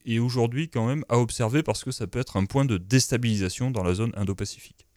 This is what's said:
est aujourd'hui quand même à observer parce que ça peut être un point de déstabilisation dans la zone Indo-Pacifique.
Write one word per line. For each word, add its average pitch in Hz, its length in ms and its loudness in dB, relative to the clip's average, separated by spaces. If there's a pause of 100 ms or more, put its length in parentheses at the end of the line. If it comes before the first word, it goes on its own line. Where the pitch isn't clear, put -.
est 113 140 2
aujourd'hui 123 480 0
quand 113 180 0
même 143 220 0
à 120 100 4
observer 123 440 2
parce - 220 -2
que 131 60 -4
ça 117 160 -4
peut 120 140 -4
être - 160 -6
un 95 80 4
point 139 200 2
de 113 140 2
déstabilisation 113 920 -2
dans 110 120 -2
la 90 120 2
zone 113 200 -2
Indo-Pacifique. - 720 -6 (100)